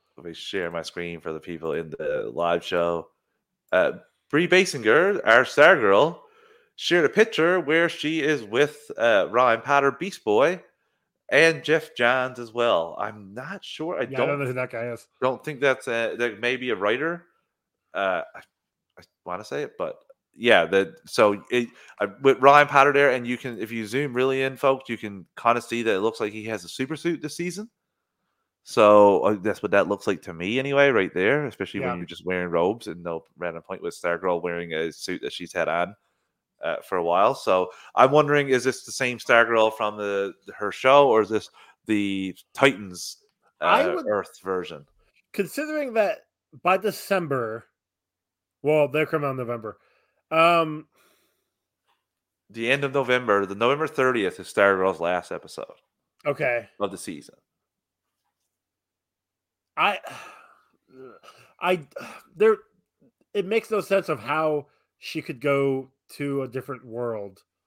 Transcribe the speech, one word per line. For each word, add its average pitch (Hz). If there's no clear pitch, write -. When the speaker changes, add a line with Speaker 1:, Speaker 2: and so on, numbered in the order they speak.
Speaker 1:
Let 85
me 82
share 90
my 82
screen 85
for 80
the 80
people 80
in 82
the 73
live 85
show. 85
Uh, 87
Brie 170
Basinger, 180
our 120
Stargirl, 147
shared 170
a 139
picture 185
where 165
she 160
is 143
with, 123
uh, 104
Ryan 117
Potter, 139
Beast 180
Boy, 139
and 151
Jeff 156
Johns 127
as 113
well. 104
I'm 104
not 123
sure. 165
I -
Speaker 2:
Yeah, 117
I -
Speaker 1:
don't 135
Speaker 2:
don't 143
know 135
who 127
that 127
guy 117
is. 120
Speaker 1:
don't 127
think 143
that's 135
a, 117
that 110
may 123
be 123
a 107
writer. 135
Uh, 92
I, -
I -
wanna 90
say 147
it, -
but 85
yeah, 98
that, 98
so 104
it, 123
uh, 104
with 135
Ryan 143
Potter 139
there, 143
and 123
you 123
can, 120
if 107
you 117
zoom 127
really 135
in, 135
folks, 131
you 117
can 98
kinda 120
see 117
that 110
it 95
looks 110
like 104
he 107
has 110
a 87
super 139
suit 165
this 143
season. 180
So, 104
uh, 104
that's 98
what 98
that 95
looks 98
like 92
to 92
me 92
anyway, 139
right 98
there, 131
especially 101
when 127
Speaker 2:
Yeah. 120
Speaker 1:
you're 87
just -
wearing 90
robes 90
and 87
no 85
random 82
point -
with 85
Stargirl 87
wearing 87
a 80
suit -
that -
she's 87
had 82
on, 87
uh, 80
for -
a 87
while. 95
So 92
I'm 135
wondering, 147
is 123
this 123
the -
same 123
Stargirl 113
from 107
the, 101
her 104
show, 135
or 110
is 104
this 107
the 98
Titans, 104
Speaker 2:
I 90
Speaker 1:
uh, 90
Speaker 2:
would, -
Speaker 1:
Earth 104
version? 87
Speaker 2:
considering 285
that 202
by 185
December, 143
well, 147
they're 147
coming 147
out 135
in 131
November. 113
Um, 160
Speaker 1:
The 113
end 143
of 135
November, 123
the 98
November 139
thirtieth 120
is 92
Stargirl's 95
last 87
episode -
Speaker 2:
Okay. 127
Speaker 1:
of 98
the 95
season. 73
Speaker 2:
I, 180
<sighs> -
I, 175
there, 214
it 196
makes 214
no 208
sense 196
of 143
how 151
she -
could 131
go 139
to 139
a 131
different 123
world. 110